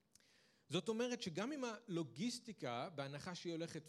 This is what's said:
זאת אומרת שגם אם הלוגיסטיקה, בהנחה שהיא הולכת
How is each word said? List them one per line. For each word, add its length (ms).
זאת 200
אומרת 340
שגם 300
אם 120
הלוגיסטיקה, 1300
בהנחה 400
שהיא 180
הולכת 360